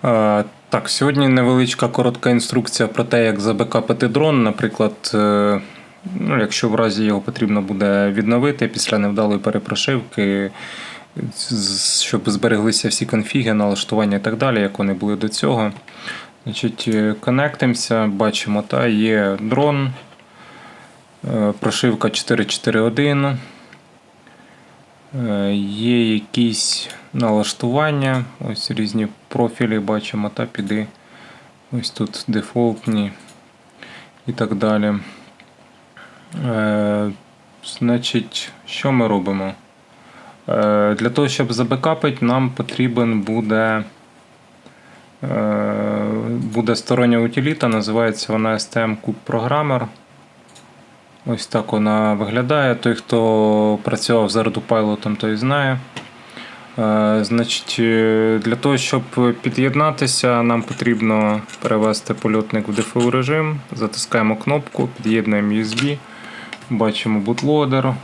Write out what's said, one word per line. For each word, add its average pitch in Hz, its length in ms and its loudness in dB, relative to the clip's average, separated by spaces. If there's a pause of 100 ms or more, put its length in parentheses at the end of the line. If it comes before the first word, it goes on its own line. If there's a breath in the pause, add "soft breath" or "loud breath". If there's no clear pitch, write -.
Е, 107 380 4 (260)
так, - 200 -2
сьогодні 139 380 2
невеличка 127 600 2
коротка 120 420 0
інструкція 120 580 0
про 117 160 -2
те, 120 220 2
як 104 140 0
забекапити 113 680 0
дрон. 139 360 2
Наприклад, 107 720 -2
е, 104 480 2 (580 loud breath)
ну, 135 200 0
якщо 107 300 0
в 107 60 0
разі 110 300 2
його 101 160 0
потрібно 104 400 -2
буде 101 480 2
відновити 120 580 0
після 110 300 -2
невдалої 104 420 0
перепрошивки, 104 1120 -2 (840 loud breath)
з-, 98 680 -2
щоб - 280 -2
збереглися 107 580 2
всі - 180 -2
конфіги, 113 480 0
налаштування 104 640 0
і - 20 0
так 110 180 -2
далі, 123 220 2
як 101 200 -2
вони 98 140 0
були 104 220 -2
до 107 140 -2
цього. 113 420 0 (720 loud breath)
Значить, 107 440 -4
е, 107 320 2
конектимося, 123 880 0
бачимо, 104 540 0
та, 123 260 0
є 107 540 2
дрон, 135 520 0 (1400 loud breath)
е, 104 240 2
прошивка 117 500 0
чотири 117 360 0
чотири - 340 0
один, 139 580 2 (1900 loud breath)
е, 101 280 0
є 110 600 2
якісь - 760 -2 (240 loud breath)
налаштування, 131 1120 0 (280)
ось - 200 -6
різні 107 360 -2 (200)
профілі 117 520 0
бачимо, 104 540 -2
та, 113 120 -4
піди, 107 420 -4 (840 loud breath)
ось 120 180 -4
тут - 380 -6
дефолтні 110 840 -2 (1160 loud breath)
і 123 40 -6
так 110 240 -2
далі. 104 380 2 (1500 loud breath)
Е, 104 640 0 (540)
значить, - 840 -2 (140)
що - 260 -4
ми 120 160 4
робимо? 98 460 0 (960 loud breath)
Е, 104 500 4
для 117 100 2
того, 143 180 2
щоб 127 260 0
забекапити, 131 720 0
нам 127 240 2
потрібен 120 720 0
буде, 110 600 0 (1400 loud breath)
е, 107 800 -2 (260)
буде 117 460 0
стороння 120 440 4
утиліта, 131 480 0
називається 110 640 0
вона 110 200 2
S - 240 -4
T 113 80 2
M 110 160 -2
Cube 110 140 -4 (120)
Programmer. 131 600 0 (1400)
Ось 117 220 -4
так 110 240 -2
вона 107 420 2
виглядає. 123 600 2
Той, 120 200 0
хто 107 880 2
працював 113 460 2
з 95 60 -2
Redupilot, 110 800 0
той 110 200 -2
знає. 131 440 0 (1000 loud breath)
Е, 107 440 2
значить, 117 560 -2
е, 110 640 4
для 113 120 0
того, 135 220 2
щоб 131 260 0 (380)
під'єднатися, 131 1040 2
нам 117 200 2
потрібно 107 760 0 (200)
перевести 107 520 0
польотник 107 540 -2
в 104 60 -4
Д 107 80 -2
Ф - 160 -4
У 120 140 4
режим. 147 480 0 (120)
Затискаємо 110 640 0
кнопку, 135 640 -2
під'єднуємо 104 560 0
U 110 100 2
S 113 200 -2
B, 143 140 -2 (720 loud breath)
бачимо 107 500 0
бутлодер. 135 760 2 (100)